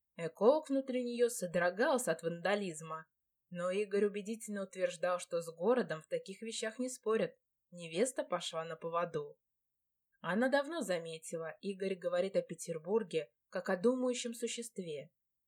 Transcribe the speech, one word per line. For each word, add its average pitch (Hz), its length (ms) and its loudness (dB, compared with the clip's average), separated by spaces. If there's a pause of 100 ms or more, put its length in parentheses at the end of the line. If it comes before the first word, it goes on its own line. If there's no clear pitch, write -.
(160)
Эколог 233 540 4
внутри 269 340 2
нее 240 260 2
содрогался 185 840 2
от - 100 -6
вандализма. 170 840 -2 (460)
Но 175 180 -2
Игорь 202 360 2
убедительно 208 580 -4
утверждал, 180 560 0
что 170 220 -2
с 160 120 -10
городом 170 480 2
в - 60 -20
таких 180 340 -6
вещах 220 380 -6
не 254 100 -4
спорят. 214 460 0 (340)
Невеста 175 540 -2
пошла 170 420 -4
на 165 100 -6
поводу. 165 600 -2 (840)
Она 208 300 2
давно 285 320 2
заметила, 165 800 -4
Игорь 190 340 -2
говорит 180 400 0
о 175 60 6
Петербурге 170 880 -2 (200)
как 185 200 -4
о 190 80 2
думающем 247 560 2
существе, 185 800 -6 (360)